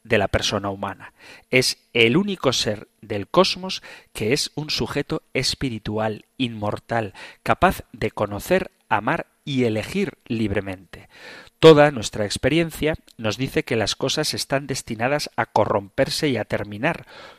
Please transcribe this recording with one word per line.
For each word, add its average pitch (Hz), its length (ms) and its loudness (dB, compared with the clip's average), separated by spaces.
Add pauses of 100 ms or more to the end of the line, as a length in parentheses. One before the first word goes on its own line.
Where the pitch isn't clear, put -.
de 110 140 2
la 98 100 2
persona 101 420 -2
humana. 98 440 -8 (360)
Es - 280 2 (160)
el 117 220 6
único 190 360 0
ser - 360 -4 (120)
del 101 260 -8
cosmos 185 560 0 (300)
que 110 200 -2
es - 220 -2
un 143 160 -8
sujeto - 520 -4 (100)
espiritual, 110 920 -4 (100)
inmortal, 110 760 -4 (280)
capaz - 500 2
de 110 180 -4
conocer, 104 600 -2 (180)
amar 117 380 -2 (200)
y 131 180 0
elegir 113 640 -2
libremente. 98 840 -4 (500)
Toda 151 320 10
nuestra 107 360 -4
experiencia 156 680 -2 (200)
nos 107 220 -2
dice 131 240 -2
que 123 140 -2
las 101 180 0
cosas 143 400 -2
están 139 320 -4
destinadas 127 680 -4
a 113 100 0
corromperse 110 800 0
y 123 80 0
a 104 80 -2
terminar. 107 640 -4 (320)